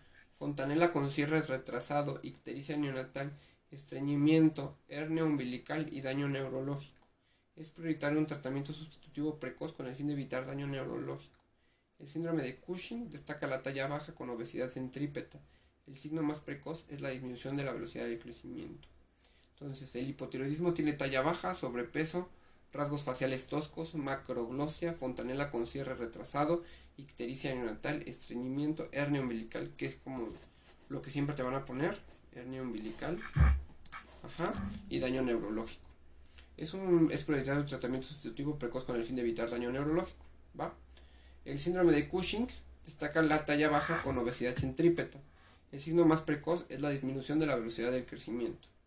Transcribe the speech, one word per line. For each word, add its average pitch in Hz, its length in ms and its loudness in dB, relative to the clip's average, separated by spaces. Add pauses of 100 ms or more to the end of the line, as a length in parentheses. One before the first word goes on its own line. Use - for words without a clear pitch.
(320)
Fontanela 147 600 2
con 139 200 2
cierre 151 300 4
retrasado, 139 840 0
ictericia 139 520 -6
neonatal, 139 600 -2 (320)
estreñimiento, 143 1080 4 (120)
hernia 156 340 0
umbilical 143 680 0
y 131 80 -4
daño 139 260 0
neurológico. 135 800 -4 (480)
Es 160 140 -12
prioritario 156 500 0
un 151 80 4
tratamiento 143 460 -2
sustitutivo 151 680 -6
precoz 131 340 -6
con 135 120 -8
el 127 100 -6
fin 143 120 -2
de 147 60 0
evitar 131 320 -2
daño 139 220 -4
neurológico. 135 720 -6 (600)
El 143 100 -12
síndrome 165 320 0
de 127 140 -4
Cushing 220 540 -6
destaca 147 380 -6
la 131 140 0
talla 135 260 -2
baja 143 280 -4
con 127 160 -8
obesidad 117 360 -4
centrípeta. 131 720 -6 (460)
El 139 100 -16
signo 156 280 -4
más 151 160 0
precoz 143 500 -8
es 143 120 -10
la 139 80 -2
disminución 131 460 -4
de 139 80 2
la 131 80 -2
velocidad 117 360 -6
de 117 120 -4
crecimiento. - 680 -12 (640)
Entonces, 135 440 -8
el 131 140 -4
hipotiroidismo 143 640 -2
tiene 151 200 2
talla 135 280 2
baja, 175 320 2
sobrepeso, 147 760 -2 (460)
rasgos 143 300 0
faciales 131 440 2
toscos, 156 460 -4
macroglosia, 135 1000 -2
fontanela 131 580 -2
con 117 160 0
cierre 135 260 -4
retrasado, 143 680 0 (320)
ictericia 135 580 -4
neonatal, 123 540 -2
estreñimiento, 131 840 -2
hernia 143 300 2
umbilical, 113 560 -4
que 139 80 -4
es 135 100 -4
como 127 320 -6 (600)
lo 139 120 -4
que 135 100 -8
siempre 143 240 0
te 131 80 0
van 127 120 0
a 135 100 -4
poner, 135 340 0 (340)
hernia 131 280 -8
umbilical, 123 580 -4 (1040)
ajá, 165 300 -2 (360)
y 135 100 -2
daño 131 220 0
neurológico. 113 680 -2 (680)
Es 156 180 -8
un, 180 380 6
es - 120 0
prioritario 139 380 2
un 143 60 -2
tratamiento 131 400 -2
sustitutivo 139 520 -4
precoz 127 240 -2
con 123 120 -2
el 117 80 0
fin 127 120 -4
de 123 80 0
evitar 117 260 0
daño 120 220 -2
neurológico, 156 540 0 (340)
¿va? - 160 -6 (720)
El 139 140 -2
síndrome 175 320 6
de 147 160 6
Cushing 202 400 2 (380)
destaca 151 360 0
la 151 240 6
talla 151 240 6
baja 151 340 4
con 135 140 2
obesidad 123 380 2
centrípeta. 143 640 4 (520)
El 139 80 -6
signo 160 260 8
más 156 160 8
precoz 160 480 0
es 131 100 -6
la 147 120 2
disminución 135 480 0
de 156 80 4
la 135 80 4
velocidad 113 360 0
del 127 140 0
crecimiento. 117 600 -4 (200)